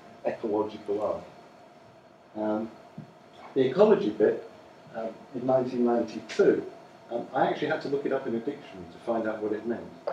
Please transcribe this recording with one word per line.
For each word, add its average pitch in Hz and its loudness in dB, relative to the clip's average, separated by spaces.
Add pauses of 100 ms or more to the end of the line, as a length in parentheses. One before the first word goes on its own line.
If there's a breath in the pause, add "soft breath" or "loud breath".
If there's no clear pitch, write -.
(260)
ecological 104 -2
art. - -4 (1120)
Um, 110 -2 (840)
the 135 4
ecology 175 6
bit, - 2 (480)
um, - -6 (200)
in 123 -4
nineteen 127 2
ninety-two, 120 2 (400)
um, 120 -6
I 143 4
actually - 0
had 156 0
to 139 -6
look 139 -2
it - 0
up 131 -2
in 117 -2
a 113 -2
dictionary 95 -8
to - -20
find 110 -2
out 107 -4
what 107 -2
it 104 -4
meant, 104 -4 (220)